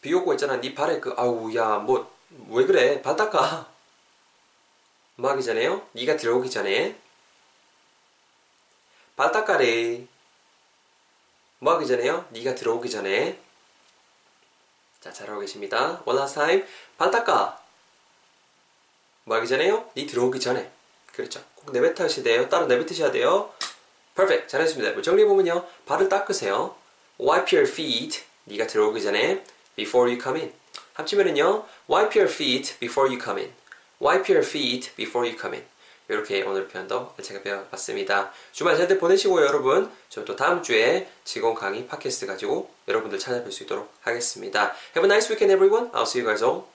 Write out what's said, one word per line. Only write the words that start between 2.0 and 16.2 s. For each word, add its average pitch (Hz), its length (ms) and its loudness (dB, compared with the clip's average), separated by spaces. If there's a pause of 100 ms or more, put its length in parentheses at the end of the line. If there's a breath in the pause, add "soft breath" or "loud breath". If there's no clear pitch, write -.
왜 120 180 2
그래? 147 340 4
발 143 160 -2
닦아. 165 520 0 (1500)
뭐 127 140 -2
하기 135 120 -2
전에요? 123 500 -2
네가 131 240 -2
들어오기 127 340 0
전에. 107 480 -2 (2250 soft breath)
발 139 140 2
닦아래. 123 760 0 (1600)
뭐 151 140 4
하기 160 120 -2
전에요? 123 440 0
네가 120 240 -6
들어오기 - 360 -4
전에. 107 500 -2 (1600)
자, 90 120 -20
잘하고 104 280 -12
계십니다. 104 640 -4
One 127 140 2
last 139 160 -2